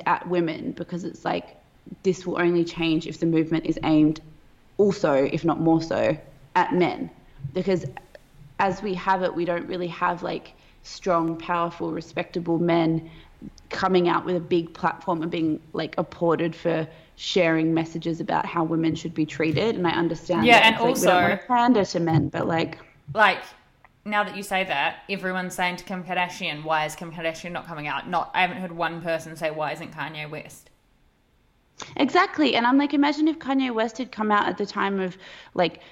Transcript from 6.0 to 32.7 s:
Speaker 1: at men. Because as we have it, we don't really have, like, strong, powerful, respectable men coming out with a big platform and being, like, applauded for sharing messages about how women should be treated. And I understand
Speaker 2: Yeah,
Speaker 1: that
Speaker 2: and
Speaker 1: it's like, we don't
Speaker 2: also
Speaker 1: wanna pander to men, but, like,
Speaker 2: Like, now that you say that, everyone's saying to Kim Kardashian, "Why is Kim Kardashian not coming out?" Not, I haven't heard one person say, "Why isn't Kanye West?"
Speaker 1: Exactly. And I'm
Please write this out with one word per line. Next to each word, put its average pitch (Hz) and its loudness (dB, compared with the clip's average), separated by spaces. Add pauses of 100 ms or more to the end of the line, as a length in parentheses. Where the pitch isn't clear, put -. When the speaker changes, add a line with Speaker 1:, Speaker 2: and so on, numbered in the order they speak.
Speaker 1:
at 180 2
men. 165 0 (440)
Because 180 0 (720)
as 190 0
we 202 -4
have 185 0
it, 175 0
we 170 -2
don't 170 -2
really 175 -6
have, 175 -2
like, 170 -8 (300)
strong, 165 -2
powerful, 170 -4
respectable 170 -4
men 165 2 (640)
coming 185 2
out 165 0
with 175 -2
a 175 0
big 165 -2
platform 165 -2
and 170 -4
being, 160 -2 (140)
like, 160 -6
applauded 170 0
for 160 -2 (280)
sharing 165 2
messages 165 -2
about - -2
how 170 -2
women 160 0
should 165 -8
be 156 0
treated. 165 0
And 175 0
I 165 2
understand 170 0
Speaker 2:
Yeah, 240 10
Speaker 1:
that 220 8
Speaker 2:
and 226 6
Speaker 1:
it's 233 -4
like, 247 2
we - -2
don't 180 6
Speaker 2:
also 180 6
Speaker 1:
wanna 185 2
pander 240 4
to 180 -4
men, 160 4
but, - -2
like, 165 -2 (380)
Speaker 2:
Like, 202 4 (640)
now 208 0
that 180 -6
you 202 -8
say 190 -2
that, 156 -2 (120)
everyone's 185 -4
saying 180 -2
to - -14
Kim 180 -8
Kardashian, 175 -4
"Why 156 0
is 151 -8
Kim 170 -12
Kardashian 165 -6
not 170 -10
coming 151 -10
out?" 139 -6
Not, 175 -2
I 180 2
haven't 175 0
heard 185 -10
one 165 -6
person 160 -6
say, 156 -4
"Why 151 -4
isn't 165 -12
Kanye 151 -10
West?" - -16 (1300)
Speaker 1:
Exactly. 302 2
And 240 2
I'm 262 6